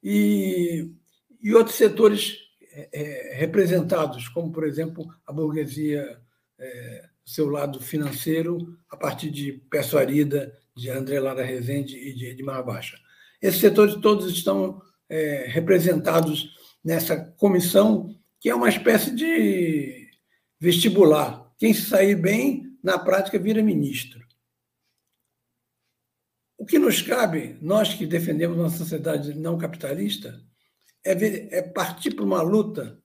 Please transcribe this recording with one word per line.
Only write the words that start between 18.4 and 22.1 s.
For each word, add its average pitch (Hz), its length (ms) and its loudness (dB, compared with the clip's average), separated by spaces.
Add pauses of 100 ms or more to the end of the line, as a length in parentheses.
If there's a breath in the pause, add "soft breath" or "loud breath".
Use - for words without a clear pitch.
é 247 40 0
uma 240 140 2
espécie 226 420 2
de 190 1000 0 (520)
vestibular. 170 960 4
Quem 220 160 4
se 214 100 0
sair 196 320 4